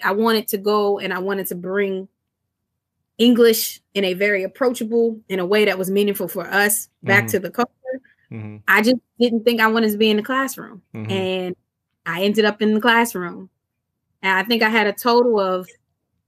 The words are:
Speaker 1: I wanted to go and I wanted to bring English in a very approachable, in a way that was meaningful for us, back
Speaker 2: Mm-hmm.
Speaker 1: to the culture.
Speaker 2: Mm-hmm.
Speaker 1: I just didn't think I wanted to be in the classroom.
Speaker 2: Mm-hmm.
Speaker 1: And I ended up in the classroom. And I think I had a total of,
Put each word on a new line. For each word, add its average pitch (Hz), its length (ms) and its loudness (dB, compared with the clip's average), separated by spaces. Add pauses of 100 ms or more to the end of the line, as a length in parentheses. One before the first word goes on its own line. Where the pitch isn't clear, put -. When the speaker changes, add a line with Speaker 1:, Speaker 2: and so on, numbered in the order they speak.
Speaker 1:
I 185 60 0
wanted 220 380 0
to 214 80 -4
go 202 420 0
and 190 140 -6
I 180 60 -6
wanted 190 280 -4
to 202 80 -8
bring 190 520 -4 (1120)
English 233 640 4 (120)
in 202 120 -2
a 185 80 -2
very 196 300 0
approachable, 233 760 -2 (100)
in 190 100 -4
a 175 60 -2
way 208 200 2
that 190 120 0
was 185 140 -4
meaningful 202 360 0
for 175 200 -10
us, 202 420 0 (140)
back 196 220 2
Speaker 2:
Mm-hmm. 220 60 -8
Speaker 1:
to 196 80 0
the 175 120 -8
culture. 240 200 -4 (600)
Speaker 2:
Mm-hmm. 107 260 -12 (100)
Speaker 1:
I 196 140 6
just 240 160 2 (220)
didn't 233 240 2
think 233 180 2
I 220 60 4
wanted 220 240 2
to 208 60 -4
be 220 120 2
in 214 80 2
the 208 60 -2
classroom. 262 580 -6 (140)
Speaker 2:
Mm-hmm. 107 160 -8
Speaker 1:
And 185 440 -4 (500)
I 170 180 -4
ended 208 220 2
up 214 160 -2
in 214 120 2
the 214 80 0
classroom. 190 680 0 (720)
And 190 160 0
I 190 60 0
think 226 200 0
I 214 60 2
had 220 180 2
a - 60 0
total 240 460 2
of, 185 280 -2 (600)